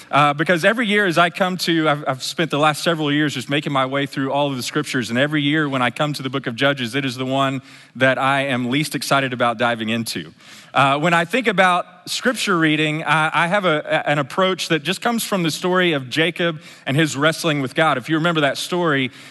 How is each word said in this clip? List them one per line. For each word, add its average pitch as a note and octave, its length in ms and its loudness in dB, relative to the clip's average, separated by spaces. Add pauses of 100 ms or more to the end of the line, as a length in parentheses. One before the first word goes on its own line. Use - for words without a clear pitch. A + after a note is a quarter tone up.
(120)
Uh, D3 200 4
because E3 320 0
every A3+ 220 2
year G#3 220 2
as D#3+ 100 0
I E3+ 140 4
come F#3 260 -2
to, D#3+ 320 0
I've, D3 180 -2
I've C3 160 -4
spent - 280 -4
the D3 80 0
last D3+ 240 2
several D#3 280 0
years D3 220 0
just C3 160 -8
making D3 240 -2
my C3 140 2
way C#3 180 -2
through C3+ 260 -4
all C#3+ 200 0
of C3 60 -4
the A#2+ 40 -6
scriptures, C3 480 -4
and A#2+ 80 -2
every D3 240 2
year D3 260 0
when C3+ 140 -2
I B2 80 2
come D3+ 240 -2
to C#3+ 80 -10
the C3 80 -6
book C#3 160 -6
of B2 100 -6
Judges, B2+ 380 0
it C#3 100 -2
is B2 120 -4
the C3 100 -6
one C3+ 380 0 (320)
that B2+ 240 4
I C3+ 220 2
am B2+ 280 -2
least D3 240 -2
excited C3+ 400 0
about A#2+ 240 0
diving A#2 320 -2
into. A2+ 420 -4 (400)
Uh, C#3 280 4
when E3+ 160 2
I E3+ 100 2
think A3+ 220 -2
about F3+ 640 2
scripture G#3+ 480 0
reading, D3+ 460 2
I, D#3 300 2
I E3 140 2
have F#3+ 180 0
a, D3+ 420 0
an D3 120 0
approach F#3 480 -2
that D#3 160 0
just F3+ 180 -6
comes A#3 220 -2
from F#3+ 180 -2
the D#3+ 100 0
story F3+ 420 0
of C3 180 -4
Jacob E3 500 -2 (240)
and C3 100 -2
his D3 220 2
wrestling D3+ 440 0
with C3+ 120 -6
God. D#3 240 2
If A#2 100 -8
you D#3 100 0
remember D#3+ 240 0
that C3+ 160 2
story, D3 520 0 (220)